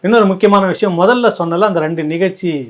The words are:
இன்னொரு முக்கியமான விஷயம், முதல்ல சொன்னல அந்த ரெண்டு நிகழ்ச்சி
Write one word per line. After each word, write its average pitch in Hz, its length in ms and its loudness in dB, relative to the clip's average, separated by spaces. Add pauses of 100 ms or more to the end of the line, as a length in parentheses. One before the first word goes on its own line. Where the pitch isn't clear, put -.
இன்னொரு 214 260 2
முக்கியமான 196 340 2 (100)
விஷயம், 190 280 -2
முதல்ல 240 260 2 (120)
சொன்னல 170 320 0
அந்த 170 160 -2
ரெண்டு 165 160 -4 (100)
நிகழ்ச்சி 180 380 -4 (180)